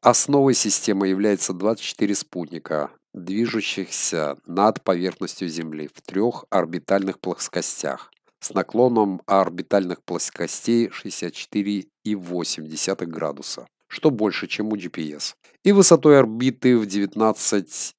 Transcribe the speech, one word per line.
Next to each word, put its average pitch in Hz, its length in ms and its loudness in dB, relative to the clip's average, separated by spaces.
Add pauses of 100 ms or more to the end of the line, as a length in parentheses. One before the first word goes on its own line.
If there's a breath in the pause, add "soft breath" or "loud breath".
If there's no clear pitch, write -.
Основой 135 540 4
системы 98 540 0
является 98 440 0
двадцать 101 320 -2
четыре 101 300 -2
спутника, 78 760 -6 (240)
движущихся 92 1300 -4
над 101 360 2
поверхностью 90 640 -4
Земли 78 480 -8
в - 60 -20
трех 110 480 -4
орбитальных 92 720 -2
плоскостях - 880 -6 (300)
с - 140 -12
наклоном 110 720 2
орбитальных 92 760 0
плоскостей 101 880 -2
шестьдесят - 460 -10
четыре 101 500 -4 (200)
и 107 100 -2
восемь 87 520 -6
десятых 85 440 -4
градуса, 78 560 -8 (200)
что - 240 2
больше, 107 380 -2
чем 107 240 -4
у 107 40 -4
G 90 120 -10
P 76 240 -8
S, - 240 -10 (260 soft breath)
и 196 100 4
высотой 156 460 8
орбиты 123 600 4
в 107 80 0
девятнадцать 101 1120 -2